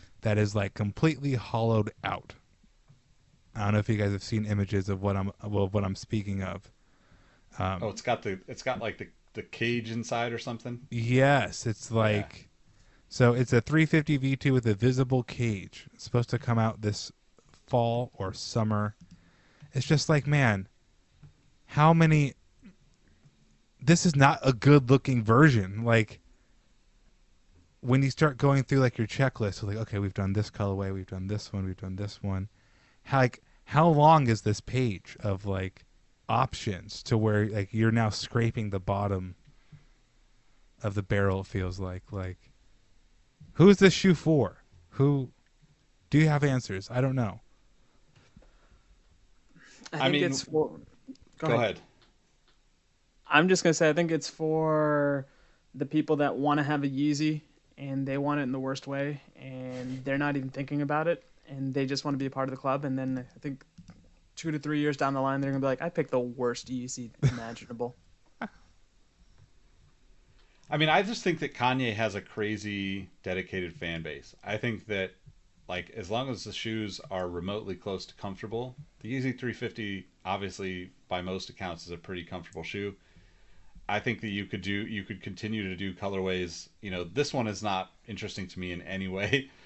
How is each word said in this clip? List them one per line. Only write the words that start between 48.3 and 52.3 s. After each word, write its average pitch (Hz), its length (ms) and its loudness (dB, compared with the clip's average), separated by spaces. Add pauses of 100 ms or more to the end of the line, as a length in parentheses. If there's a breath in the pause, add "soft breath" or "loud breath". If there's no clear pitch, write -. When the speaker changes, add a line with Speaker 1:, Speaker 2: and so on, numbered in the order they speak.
Speaker 3:
I 165 40 -6
Speaker 2:
I 151 60 -4
Speaker 3:
think 135 100 4
Speaker 2:
mean, 143 120 2
Speaker 3:
it's 135 180 -2
for, 156 260 0 (680)
go 160 100 -4
Speaker 2:
go 120 60 4
Speaker 3:
ahead. 117 40 4
Speaker 2:
ahead. 101 220 0 (1500)